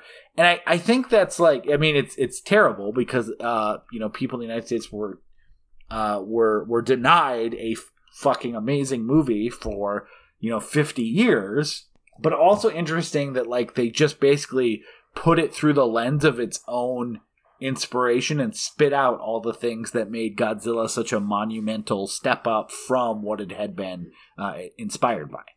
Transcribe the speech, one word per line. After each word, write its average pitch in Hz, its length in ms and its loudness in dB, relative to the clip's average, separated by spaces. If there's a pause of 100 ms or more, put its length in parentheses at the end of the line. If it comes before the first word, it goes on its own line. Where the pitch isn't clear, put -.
(360)
And 170 100 6
I, 175 220 4
I 175 100 4
think 247 300 2
that's, 202 320 4
like, 151 280 4
I 147 80 4
mean, 151 200 4
it's, - 180 0
it's 131 260 -2
terrible 113 520 2
because, 120 360 0 (120)
uh, 107 380 0 (120)
you 117 80 -10
know, 107 100 -4
people 123 280 -6
in 120 100 -8
the 113 60 -8
United 117 160 -6
States 113 240 -4
were, 104 280 -8 (680)
uh, 107 340 -2
were, 110 420 2
were 117 140 0
denied 127 760 2
a 113 180 -6
f-, - 180 -10 (220)
fucking 127 420 -2
amazing 127 500 -2
movie 120 460 2
for, 101 560 -6 (320)
you 110 100 -6
know, 113 120 -4
fifty 147 420 -2
years. 135 840 0 (320)
But 156 120 2
also 202 380 4
interesting 156 640 -4
that, 123 120 0
like, 120 280 -2
they 120 160 0
just 143 300 0
basically 131 640 2 (320)
put 165 240 2
it 160 160 -2
through 151 200 2
the 139 120 4
lens 120 380 0
of 135 160 4
its 117 280 -6
own 123 520 -4 (400)
inspiration 127 800 0
and 117 160 -2
spit - 360 0
out 131 280 2
all 113 200 -4
the 110 140 -2
things 117 360 -4
that 110 200 -2
made 113 260 -4
Godzilla 110 520 -2
such - 240 -4
a 113 80 2
monumental 107 880 -2
step - 400 -2
up 110 240 0
from 117 520 -2
what 104 180 -4
it 95 120 -8
had 101 220 -6
been, 90 380 -8 (240)
uh, 95 220 -6 (180)
inspired 104 560 -2
by. - 100 -14 (140)